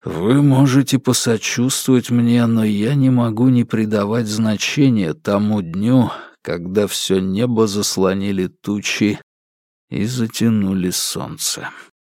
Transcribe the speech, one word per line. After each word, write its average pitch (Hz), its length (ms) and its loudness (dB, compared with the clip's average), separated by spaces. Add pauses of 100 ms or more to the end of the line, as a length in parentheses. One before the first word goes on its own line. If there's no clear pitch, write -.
«Вы 113 400 0
можете 135 560 4
посочувствовать 123 1120 0
мне, 120 360 2
но 113 180 2
я 107 300 0
не 131 160 4
могу 120 380 2
не 120 160 4
придавать 110 640 -2
значения 110 880 0
тому 104 480 0
дню, 104 500 0 (320)
когда 92 440 -2
все - 320 -2
небо 110 480 0
заслонили 98 800 -2
тучи 101 760 -4 (720)
и 80 160 -4
затянули 110 840 -2
солнце». - 760 -8 (320)